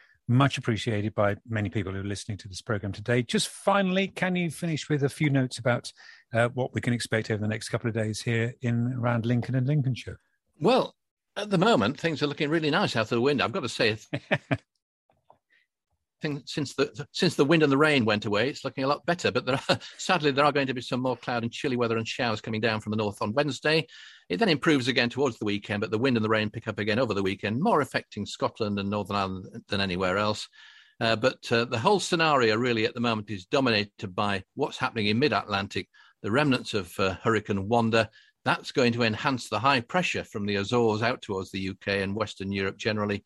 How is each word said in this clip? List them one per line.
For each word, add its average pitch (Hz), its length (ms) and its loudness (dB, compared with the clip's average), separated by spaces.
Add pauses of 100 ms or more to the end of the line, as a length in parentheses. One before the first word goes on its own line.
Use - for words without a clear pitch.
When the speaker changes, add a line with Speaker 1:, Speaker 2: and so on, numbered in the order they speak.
(300)
Speaker 1:
much 123 280 4
appreciated 107 560 -2
by 101 220 2 (140)
many 107 200 -2
people 95 220 -4
who 95 80 -6
are 98 60 -6
listening 101 320 -8
to - 100 -16
this 95 140 -14
programme 104 320 -4
today. 120 280 0
Just - 280 -2
finally, 196 580 0
can 185 300 -2
you 175 120 0
finish 160 380 -6
with 147 160 0
a 139 60 2
few 151 200 0
notes 135 280 0
about, 120 340 -2 (420)
uh, 117 200 4
what 127 200 -4
we 120 80 -4
can 123 120 0
expect 113 360 -2
over 107 120 -2
the 104 80 -2
next 110 200 -6
couple 120 200 -2
of 107 60 -2
days 110 260 -4
here 117 400 -2
in 120 320 -2
around 120 320 0
Lincoln 120 300 0
and 127 120 0
Lincolnshire? 131 520 -2 (420)
Speaker 2:
Well, 208 340 2 (420)
at 208 120 -6
the 196 80 2
moment, 160 420 4
things 156 240 -2
are 147 40 2
looking 143 220 -2
really 156 220 0
nice 180 240 0
out 113 80 2
of 107 60 -8
the 120 100 2
window. 127 240 2
I've 98 80 0
got 196 120 -4
to 117 60 -4
say, 110 280 0 (160)
Speaker 1:
<laughs> - 160 -8 (2000)
Speaker 2:
think 147 220 -6
since - 260 -6
the, 135 380 -4
since - 240 0
the 147 100 4
wind 156 160 6
and 147 100 6
the 135 60 4
rain 143 260 4
went 104 220 2
away, 107 240 2
it's - 140 -8
looking 135 200 -6
a 131 40 0
lot 143 180 -2
better. 175 260 0
But 127 140 -2
there 131 140 0 (100)
are, 156 180 2
<laughs> - 100 -20
sadly, 151 340 2
there 135 140 4
are 147 60 4
going 139 160 0
to 131 60 -4
be 123 80 -6
some 127 200 -4
more 127 160 -2
cloud 123 260 -2
and 117 80 -2
chilly 131 260 -2
weather 117 200 0
and 113 100 -4
showers 113 340 -2
coming 110 200 -4
down 110 200 2
from 104 100 -6
the 107 60 -2
north 104 240 -2
on 107 120 -2
Wednesday. 151 540 0 (420)
It 180 80 -2
then 214 120 4
improves 143 380 4
again 123 220 2
towards 123 280 0
the - 80 -6
weekend, 101 360 -2
but 98 100 -4
the 107 80 0
wind 123 180 2
and 110 60 0
the 110 60 0
rain 107 200 2
pick - 180 -12
up 107 120 -4
again 107 200 2
over 117 140 2
the 98 100 0
weekend, 101 380 -2
more 190 200 4
affecting 120 440 -4
Scotland 104 540 -4
and 98 100 -2
Northern 101 260 -2
Ireland 98 520 -4
than 98 140 -2
anywhere 92 360 0
else. 107 300 -2 (520)
Uh, 113 160 2
but, 123 360 -2
uh, 117 140 2
the 123 120 -4
whole 185 220 2
scenario 147 560 4
really 117 300 2
at 120 80 -2
the 120 80 -6
moment 113 280 -2
is 98 160 -10
dominated 110 720 0
by 101 280 -2 (120)
what's 135 220 -4
happening 113 300 -2
in 107 120 2
mid-Atlantic, 101 680 -2 (340)
the 101 80 -4
remnants 127 420 2
of, 95 260 -6
uh, 95 220 0
Hurricane 104 460 0
Wanda. 113 420 2 (360)
That's - 260 -2
going 120 220 2
to 117 100 0
enhance 113 460 -2
the 107 100 -2
high 135 220 2
pressure 180 420 -2
from 101 220 -8
the 104 100 0
Azores 107 460 2
out 120 200 0
towards 95 300 -6
the 98 80 -6
U 95 160 -6
K 98 260 -2
and 98 140 -4
Western 101 360 -6
Europe 98 260 -2
generally. 104 480 -2